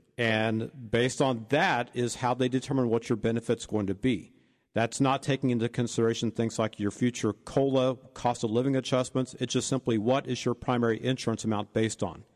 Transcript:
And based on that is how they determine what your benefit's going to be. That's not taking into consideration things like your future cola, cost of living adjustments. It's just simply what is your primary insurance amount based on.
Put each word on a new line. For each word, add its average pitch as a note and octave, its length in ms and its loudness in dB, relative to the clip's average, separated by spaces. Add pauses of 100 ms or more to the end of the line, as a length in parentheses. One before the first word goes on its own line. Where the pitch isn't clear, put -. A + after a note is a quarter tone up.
(180)
And A2+ 540 0 (200)
based B2 300 2
on B2 280 0
that C#3+ 440 2
is A#2+ 220 -2
how B2+ 180 0
they B2+ 140 0
determine B2+ 420 0
what A2+ 200 0
your A#2 80 2
benefit's A2+ 480 0
going G#2+ 220 -2
to F#2+ 80 0
be. G#2+ 360 -2 (420)
That's A#2 260 0
not C3+ 220 2
taking C3+ 280 0
into A#2 200 0
consideration A#2 640 0
things A2+ 260 -2
like A2 220 -2
your G2+ 120 0
future A#2+ 420 0
cola, C3 640 0 (180)
cost - 300 -2
of A2+ 80 0
living C3 240 0
adjustments. C3 640 -2
It's B2 140 -4
just B2+ 140 0
simply B2+ 300 0
what B2 300 2
is B2 160 -4
your A#2+ 100 0
primary A#2 500 0
insurance B2+ 400 -2
amount G#2+ 300 -2
based A2 280 0
on. E2+ 220 -6 (120)